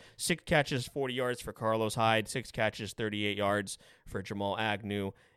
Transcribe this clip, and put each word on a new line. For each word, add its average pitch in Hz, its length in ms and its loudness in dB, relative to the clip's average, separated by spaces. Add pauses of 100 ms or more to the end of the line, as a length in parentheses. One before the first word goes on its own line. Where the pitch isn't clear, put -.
(180)
six - 280 -2
catches, 143 420 2
forty 131 260 -2
yards 123 280 0
for 104 120 -8
Carlos 110 420 2
Hyde, 113 320 4
six - 240 -6
catches, 107 420 -2
thirty-eight 104 440 -2
yards 101 400 0 (300)
for 101 140 -6
Jamal 101 360 -2
Agnew, 101 540 -2 (260)